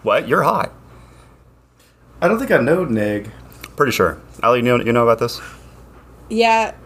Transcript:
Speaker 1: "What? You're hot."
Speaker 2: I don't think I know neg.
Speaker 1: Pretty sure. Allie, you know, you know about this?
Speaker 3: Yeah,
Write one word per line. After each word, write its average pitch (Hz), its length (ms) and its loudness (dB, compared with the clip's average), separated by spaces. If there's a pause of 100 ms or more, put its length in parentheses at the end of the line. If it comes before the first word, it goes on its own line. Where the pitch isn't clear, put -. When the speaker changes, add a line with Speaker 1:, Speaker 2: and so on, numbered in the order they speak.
Speaker 1:
"What? 110 240 0
You're 160 160 0
hot." - 280 -2 (1500)
Speaker 2:
I 170 60 0
don't 220 100 0
think 254 120 -6
I 165 80 4
know 139 260 0
neg. 104 460 -4 (460)
Speaker 1:
Pretty 139 160 0
sure. 82 260 0 (240)
Allie, 123 160 2
you 120 60 -2
know, 123 200 2
you 117 80 0
know 120 160 2
about 113 100 2
this? - 220 -6 (880)
Speaker 3:
Yeah, 226 460 0 (120)